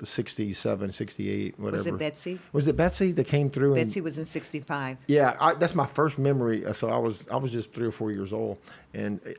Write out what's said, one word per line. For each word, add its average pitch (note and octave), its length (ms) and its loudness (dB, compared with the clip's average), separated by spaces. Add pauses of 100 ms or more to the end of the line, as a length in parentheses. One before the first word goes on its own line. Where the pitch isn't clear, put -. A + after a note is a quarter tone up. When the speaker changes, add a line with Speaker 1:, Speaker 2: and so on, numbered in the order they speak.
Speaker 1:
sixty-seven, G2+ 880 -4
sixty-eight, G2+ 680 -6
whatever? G#2 200 -4
Speaker 2:
Was G2+ 80 -2
it E3+ 120 -4
Betsy? D#3 400 -6 (140)
Speaker 1:
Was D3 160 2
it C#3 80 2
Betsy F3+ 360 2
that D#3+ 140 2
came C#3+ 240 2
through C#3 240 4
and A#2+ 140 4
Speaker 2:
Betsy G#2+ 120 -4
was D#3 180 -6
in D#3 80 -6
sixty-five. C#3 720 -6 (100)
Speaker 1:
Yeah, C#3 320 6
I, E3 140 6
that's E3 200 2
my D3 120 2
first D3 320 0
memory. B2 460 2
Uh, G2+ 80 -2
so A2+ 160 -2
I A#2 100 2
was, A2+ 320 -2
I A#2+ 60 0
was C3 160 0
just A#2 200 -4
three A#2 140 -2
or A2 60 2
four A2 200 -4
years G2 200 -4
old, G#2+ 260 -4 (360)
and G#2 260 -4 (180)